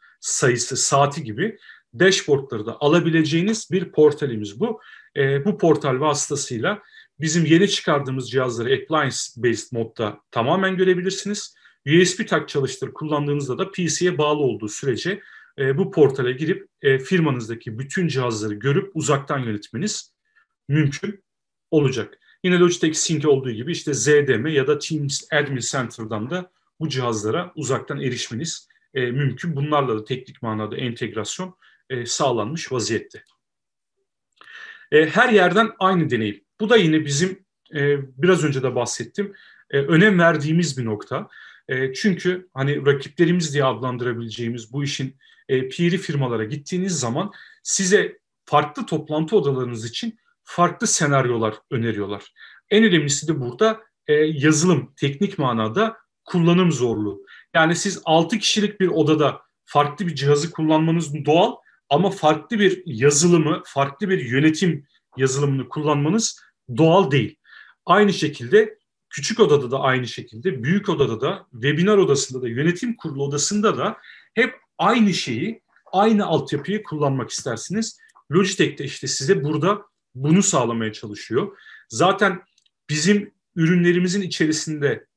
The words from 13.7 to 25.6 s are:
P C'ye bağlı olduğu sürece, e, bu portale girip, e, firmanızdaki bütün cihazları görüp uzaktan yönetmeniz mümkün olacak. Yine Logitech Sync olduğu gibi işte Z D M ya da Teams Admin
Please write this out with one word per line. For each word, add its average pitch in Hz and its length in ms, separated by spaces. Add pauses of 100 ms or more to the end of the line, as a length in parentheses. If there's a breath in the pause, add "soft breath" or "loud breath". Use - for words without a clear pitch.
P 175 180
C'ye 170 300
bağlı 151 220
olduğu 110 280
sürece, 165 520 (380 loud breath)
e, 135 200
bu 196 120
portale 127 420
girip, 156 360 (140)
e, 135 160
firmanızdaki 120 800
bütün 165 300
cihazları 113 460
görüp 139 400
uzaktan 147 440
yönetmeniz 120 760 (540)
mümkün 151 560 (460)
olacak. 135 480 (260 soft breath)
Yine 180 140
Logitech 170 380
Sync 151 320
olduğu 131 220
gibi 123 220
işte - 220
Z 92 120
D 143 300
M 143 160
ya 131 140
da 151 120
Teams 143 540
Admin 147 280